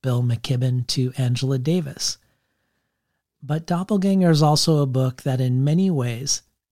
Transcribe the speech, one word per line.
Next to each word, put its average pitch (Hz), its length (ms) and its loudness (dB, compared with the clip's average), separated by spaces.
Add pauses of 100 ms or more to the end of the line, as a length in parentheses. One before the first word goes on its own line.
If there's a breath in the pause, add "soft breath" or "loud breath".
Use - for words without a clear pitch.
Bill 123 220 -2
McKibben 123 640 -2
to 127 320 -2
Angela 131 400 -2
Davis. 156 580 -4 (1300)
But 151 240 -6
Doppelganger 190 640 2
is 151 100 4
also 151 380 4
a 143 80 2
book 131 340 -2
that 131 180 -2
in 127 240 2
many 175 280 2
ways 123 500 -4 (300)